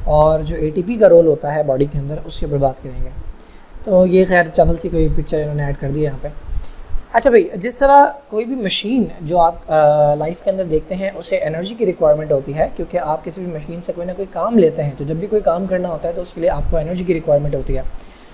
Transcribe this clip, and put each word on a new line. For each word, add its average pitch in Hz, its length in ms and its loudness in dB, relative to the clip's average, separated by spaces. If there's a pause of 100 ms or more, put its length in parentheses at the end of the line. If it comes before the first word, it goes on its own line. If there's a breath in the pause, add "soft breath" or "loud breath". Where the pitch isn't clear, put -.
और 156 340 4
जो 156 140 -6
एटीपी 170 420 -4
का 208 100 8
role 170 200 8
होता 147 240 0
है 151 120 -2
body 139 220 0
के 147 120 -6
अंदर 143 200 -6
उसके - 280 -8
ऊपर 147 120 -4
बात 135 220 0
करेंगे। 127 300 -6 (760 loud breath)
तो 185 200 6
ये 185 200 4
खैर 175 220 2
चवल 170 300 4
सी 180 120 -8
कोई 160 200 2
picture 151 300 0
इन्होंने 151 240 -4
ऐड 143 140 -4
कर 139 140 -6
दी 147 80 -4
है 151 60 0
यहाँ 135 180 -4
पे। - 260 -10 (640 loud breath)
अच्छा 240 160 6
भाई, 208 280 4
जिस 233 220 -8
तरह 277 360 8 (160)
कोई 220 140 -4
भी 262 100 -6
मशीन 214 560 -2 (120)
जो 165 140 -2
आप, 170 320 2
अ, 151 460 4
life 160 280 -6
के 196 80 0
अंदर 190 120 -4
देखते 160 320 -2
हैं 185 200 -6
उसे 170 220 -4
एनर्जी 170 380 -6
की 226 100 -2
requirement 156 460 2
होती 139 200 0
है, 156 240 -2
क्योंकि 180 220 -6
आप 156 260 -4
किसी 185 180 -10
भी 180 140 -8
मशीन 165 260 -12
से 180 120 -8
कोई 175 120 -10
ना 180 80 -8
कोई 196 120 -8
काम 196 320 -2
लेते 190 240 2
हैं, 143 160 -6
तो 143 80 -8
जब 156 140 -6
भी 202 80 -8
कोई 208 140 -2
काम 185 260 0
करना 180 200 -4
होता 160 200 -8
है 170 60 -6
तो 180 80 -6
उसके 175 200 -12
लिए 170 80 0
आपको 160 280 -2
एनर्जी 175 280 -4
की 175 80 0
requirement 147 420 0
होती 131 180 -4
है। 131 100 -2 (500 loud breath)